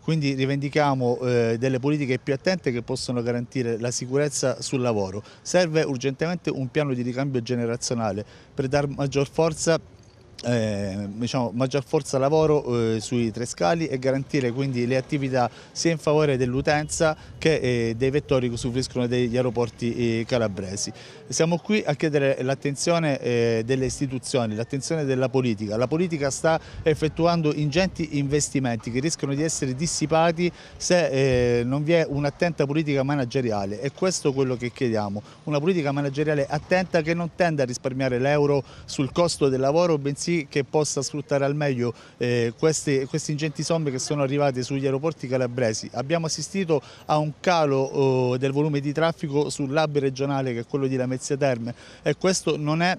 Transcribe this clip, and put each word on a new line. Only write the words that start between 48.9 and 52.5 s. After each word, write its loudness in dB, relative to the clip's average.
traffico 0
sull'hub 0
regionale, -2
che -4
è -6
quello -2
di 0
Lamezia -2
Terme, 0
e 0
questo 0